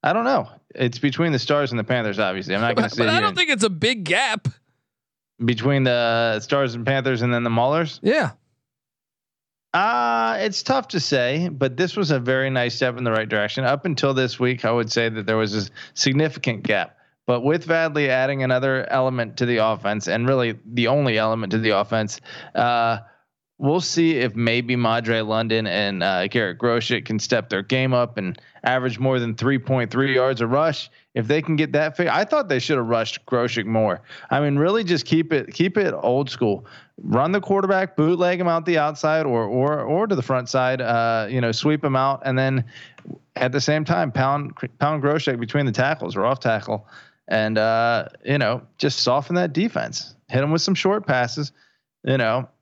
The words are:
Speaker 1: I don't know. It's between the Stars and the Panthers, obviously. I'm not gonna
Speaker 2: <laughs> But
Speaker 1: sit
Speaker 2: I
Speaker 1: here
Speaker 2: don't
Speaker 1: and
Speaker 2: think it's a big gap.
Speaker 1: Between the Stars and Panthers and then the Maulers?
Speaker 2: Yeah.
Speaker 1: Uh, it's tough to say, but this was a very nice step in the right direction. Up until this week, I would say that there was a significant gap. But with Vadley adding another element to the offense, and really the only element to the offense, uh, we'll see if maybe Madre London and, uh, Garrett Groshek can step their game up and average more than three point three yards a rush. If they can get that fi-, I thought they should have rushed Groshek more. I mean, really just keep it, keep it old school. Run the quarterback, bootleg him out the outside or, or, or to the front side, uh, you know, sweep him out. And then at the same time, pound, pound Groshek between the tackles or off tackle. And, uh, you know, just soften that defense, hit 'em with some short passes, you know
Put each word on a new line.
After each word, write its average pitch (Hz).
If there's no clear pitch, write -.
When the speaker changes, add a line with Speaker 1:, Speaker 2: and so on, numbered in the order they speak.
Speaker 1:
I 151
don't 226
know. 226
It's 123
between 156
the 131
Stars 147
and 117
the 104
Panthers, 110
obviously. 95
I'm 104
not 117
gonna 220
Speaker 2:
<laughs> -
But -
Speaker 1:
sit 117
Speaker 2:
I -
Speaker 1:
here -
Speaker 2:
don't 208
Speaker 1:
and 190
Speaker 2:
think 349
it's 220
a 214
big 202
gap. 220
Speaker 1:
Between 123
the 117
Stars 131
and 117
Panthers 131
and 123
then 120
the 120
Maulers? 139
Speaker 2:
Yeah. 220
Speaker 1:
Uh, 226
it's 214
tough 262
to 180
say, 139
but 135
this 180
was 180
a 135
very 131
nice 120
step 123
in 123
the 117
right 110
direction. 107
Up 139
until 139
this 131
week, 123
I 113
would 117
say 117
that 107
there 110
was 104
a -
significant 135
gap. 98
But 120
with 156
Vadley 156
adding 131
another 131
element 127
to 123
the 120
offense, 107
and 117
really 123
the 117
only 131
element 110
to 113
the 110
offense, 104
uh, 117
we'll 151
see 165
if 117
maybe 117
Madre 117
London 110
and, 95
uh, 92
Garrett 107
Groshek 117
can 110
step 113
their 101
game 131
up 120
and 92
average 127
more 131
than 117
three 127
point 123
three 135
yards 127
a 117
rush. 143
If 113
they 147
can 156
get 147
that 151
fi-, 175
I 151
thought 277
they 131
should 143
have 117
rushed 113
Groshek 117
more. 110
I 135
mean, 143
really 196
just 180
keep 160
it, 139
keep 185
it 202
old 120
school. 104
Run 131
the 196
quarterback, 190
bootleg 175
him 180
out 165
the 170
outside 156
or, 117
or, 131
or 160
to 202
the 135
front 127
side, 127
uh, 117
you 127
know, 117
sweep 147
him 135
out. 135
And 131
then 131
at 127
the 139
same 151
time, 165
pound, 143
pound 147
Groshek 143
between 135
the 113
tackles 131
or 98
off 131
tackle. 107
And, 107
uh, 113
you 139
know, 117
just 143
soften 139
that 180
defense, 160
hit 127
'em 147
with 165
some 196
short 202
passes, 127
you 135
know 120